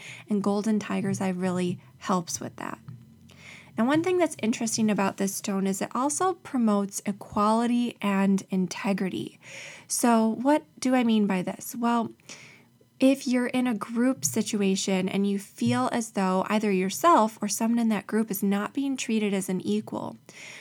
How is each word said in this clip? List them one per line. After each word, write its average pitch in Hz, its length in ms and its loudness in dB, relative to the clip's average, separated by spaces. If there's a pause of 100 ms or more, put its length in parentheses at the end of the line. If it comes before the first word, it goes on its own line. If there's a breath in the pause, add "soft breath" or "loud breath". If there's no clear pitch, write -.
(300 loud breath)
and 208 120 2
Golden 208 360 0
Tiger's 190 420 -2
Eye 190 80 -2
really 180 500 -2 (200 loud breath)
helps - 420 -4
with - 160 -12
that. - 220 -8 (1000 loud breath)
Now, 226 80 2
one 311 180 2
thing 370 140 2
that's 311 240 2
interesting 220 480 0
about 196 260 0
this 196 180 -2
stone 196 320 -2
is 190 140 -2
it - 140 -4
also 294 400 0
promotes 208 720 0
equality 226 960 0
and 196 480 2
integrity. 185 880 -4 (480 loud breath)
So 226 400 4
what 277 340 2 (160)
do 254 160 0
I 254 100 4
mean 220 220 4
by 190 140 0
this? - 380 -8
Well, 233 340 0 (880 loud breath)
if 269 260 4
you're 247 200 2
in 254 200 0
a 247 80 0
group 233 520 0
situation 190 840 0
and 196 180 0
you 202 120 0
feel 240 520 -2
as 233 200 -4
though 190 400 0
either 214 200 2
yourself 220 720 4
or 208 80 -4
someone 226 300 0
in 233 100 2
that 202 180 0
group 220 240 0
is 190 120 -4
not 202 320 0
being 277 200 -2
treated 220 380 -2
as 190 160 -2
an 185 140 -2
equal, - 560 -4 (420 loud breath)